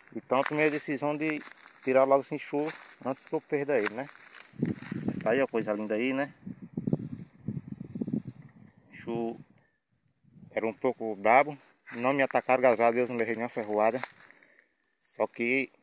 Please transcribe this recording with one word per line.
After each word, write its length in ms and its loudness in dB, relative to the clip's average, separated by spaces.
Então 240 -2
eu 40 2
tomei 240 2
a 20 4
decisão 480 -2
de 220 -2
tirar 200 6
logo 200 6
sem 140 -6
chuva, 340 -2
antes 220 -4
que 80 -6
eu 80 -2
perda 360 0
ele, 160 2
né? 120 -6
Tá 80 2
aí, 100 4
ó, 60 2
coisa 260 -2
linda 220 -2
aí, 180 0
né? 200 -2
Chu 460 -6
era 140 -2
um 80 -2
pouco 420 -2
brabo, 420 6
não 200 2
me 80 2
atacaram, 400 4
graças 180 8
a 120 6
Deus, 180 2
não 80 -4
levei 180 0
nenhuma 140 -4
ferroada. 500 2
Só 280 -4
que 440 -2